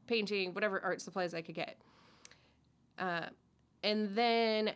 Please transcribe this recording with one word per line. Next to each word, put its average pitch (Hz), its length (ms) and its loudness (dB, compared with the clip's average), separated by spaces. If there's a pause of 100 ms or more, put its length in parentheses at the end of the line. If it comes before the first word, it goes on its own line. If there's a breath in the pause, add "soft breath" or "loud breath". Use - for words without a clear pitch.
painting, 202 460 0
whatever 196 280 0
art 180 200 -2
supplies 180 320 -4
I 165 80 -6
could 165 140 -12
get. - 220 -6 (1200 loud breath)
Uh, 175 300 -2 (560)
and 208 320 2
then 226 600 4